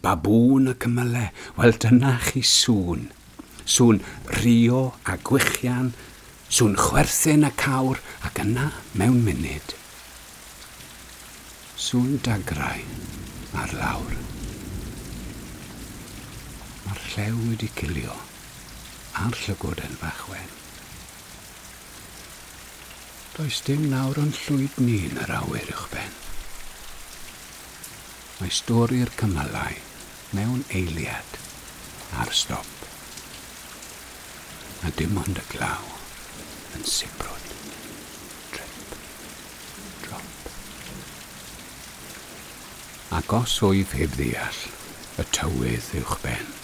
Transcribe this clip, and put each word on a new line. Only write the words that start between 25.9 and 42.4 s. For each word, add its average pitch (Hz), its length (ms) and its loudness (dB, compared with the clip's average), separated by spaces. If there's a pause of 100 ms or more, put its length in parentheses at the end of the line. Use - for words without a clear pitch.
ben. - 220 -6 (2250)
Mae 85 180 -4
stori'r 117 640 4
cymylau 78 640 0 (500)
mewn 123 360 0
eiliad 80 680 -2 (760)
ar - 220 -2
stop. - 380 0 (2000)
A 85 100 -2
dim 82 280 0
ond 92 200 0
y - 80 -8
glaw - 380 -4 (880)
yn - 140 -8
sibrwd. - 680 -4 (960)
Drip, - 480 -10 (1040)
drop. - 500 -12 (2500)